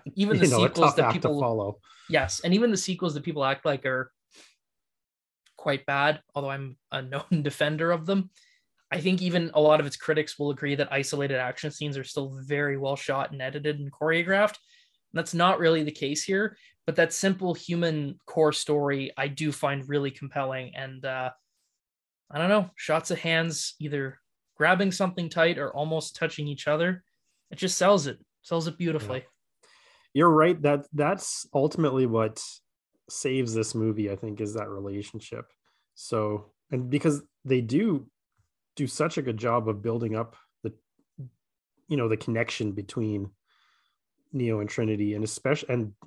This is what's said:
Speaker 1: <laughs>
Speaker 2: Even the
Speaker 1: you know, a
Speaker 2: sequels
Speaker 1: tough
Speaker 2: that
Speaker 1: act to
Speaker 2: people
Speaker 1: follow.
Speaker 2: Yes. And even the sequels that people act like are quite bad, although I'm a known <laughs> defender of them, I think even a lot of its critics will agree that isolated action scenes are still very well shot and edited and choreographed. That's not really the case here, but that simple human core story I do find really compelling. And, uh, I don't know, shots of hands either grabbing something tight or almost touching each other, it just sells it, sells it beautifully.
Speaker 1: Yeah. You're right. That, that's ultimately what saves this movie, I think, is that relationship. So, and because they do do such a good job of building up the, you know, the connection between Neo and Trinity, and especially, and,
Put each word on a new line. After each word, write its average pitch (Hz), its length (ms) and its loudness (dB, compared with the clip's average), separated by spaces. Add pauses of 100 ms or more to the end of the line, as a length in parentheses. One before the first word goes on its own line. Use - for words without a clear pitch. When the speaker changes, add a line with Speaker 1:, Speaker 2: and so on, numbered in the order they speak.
Speaker 1:
<laughs> - 100 -12
Speaker 2:
Even 202 220 2
the 180 80 6
Speaker 1:
you 139 40 6
know, 117 140 6
a - 40 6
Speaker 2:
sequels 175 200 4
Speaker 1:
tough - 80 2
Speaker 2:
that 147 80 6
Speaker 1:
act 113 100 4
to - 60 -2
Speaker 2:
people 147 200 0
Speaker 1:
follow. 110 380 0 (320)
Speaker 2:
Yes. 151 300 0
And 170 120 2
even 226 180 6
the 196 60 2
sequels 175 380 -4
that 147 80 -6
people 147 220 -2
act 135 200 0
like 139 220 0
are 131 240 -2 (1500)
quite 139 300 -2
bad, 143 340 2 (140)
although 139 160 -4
I'm 135 260 -8 (140)
a 139 120 -4
known 131 280 -6
<laughs> 156 120 0
defender 156 500 0
of 160 140 -2
them, 190 240 0 (600)
I 143 100 -2
think 180 220 2
even 170 320 0
a 151 60 6
lot 151 200 8
of 143 60 -4
its 139 100 -8
critics 151 420 -2
will 143 120 -2
agree 143 240 -2
that 139 180 -2
isolated 139 440 -2
action 127 340 -4
scenes 147 260 -8
are 135 80 -8
still 135 380 -8
very 143 340 -2
well 139 200 -2
shot 139 360 -4
and 135 100 -8
edited 147 360 -4
and 139 140 -8
choreographed. 175 640 2 (560)
That's 160 220 -4
not 175 240 4
really 160 260 4
the 147 60 -2
case 143 340 -4
here, 202 320 0 (300)
but 156 100 -2
that 165 160 4
simple 185 420 0
human 165 720 -2
core 151 260 4
story 143 640 0
I 139 120 -2
do 147 240 -2
find 139 360 -2
really 139 220 0
compelling. 131 640 -6
And, 131 300 -12
uh, 131 260 -4 (1000)
I 147 80 -6
don't 175 100 0
know, 202 280 2
shots 160 340 0
of 170 80 -2
hands 165 600 -2
either 139 400 -6 (380)
grabbing 185 340 4
something 180 380 -2
tight 165 300 2
or 143 160 -4
almost 156 420 -4
touching 156 320 -4
each 143 180 -8
other, 170 380 0 (460)
it - 60 -14
just 185 220 -2
sells 185 280 6
it, - 120 -6 (240)
sells 165 240 -2
it 160 120 -6
beautifully. 156 400 -2
Speaker 1:
Yeah. - 500 -20 (460)
You're 165 160 8
right. 160 320 6
That, 143 300 2
that's - 640 -2
ultimately 135 520 2
what 110 360 0 (640)
saves 131 460 -2
this 110 200 -2
movie, 107 360 0
I 98 60 -4
think, 107 240 -8
is 107 140 -4
that 104 140 -6
relationship. 101 760 -10 (500)
So, 107 580 -4 (180)
and 127 200 -4
because 147 320 2 (220)
they 127 160 2
do 139 480 0 (680)
do 139 100 -2
such 156 320 -2
a 143 40 -2
good 120 140 -4
job 117 320 0
of 101 140 -4
building 117 340 -2
up 117 200 -6 (260)
the, 113 100 -6 (1160)
you 151 80 0
know, 120 120 2
the 110 80 2
connection 113 560 -2
between 104 580 -4 (1040)
Neo 117 280 0
and 104 80 -4
Trinity, 107 460 0
and 104 100 -2
especially, 131 480 -2
and, 110 200 -2 (140)